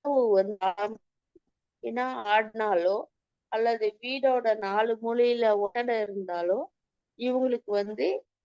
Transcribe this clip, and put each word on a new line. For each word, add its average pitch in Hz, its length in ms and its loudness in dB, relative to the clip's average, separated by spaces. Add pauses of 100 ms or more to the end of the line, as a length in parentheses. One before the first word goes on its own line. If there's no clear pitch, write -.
(300)
வந்து 196 260 2 (140)
ஆம்-, 214 300 -6 (840)
ஏன்னா 233 220 -4 (220)
ஆடினாலோ 208 720 2 (540)
அல்லது 226 340 0 (120)
வீடோட 254 480 0 (140)
நாலு 214 380 0
மூலையில 233 480 2 (120)
ஒட்டடை 233 420 -2
இருந்தாலோ 190 600 -2 (600)
இவங்களுக்கு 247 520 -2
வந்து 214 360 -2 (380)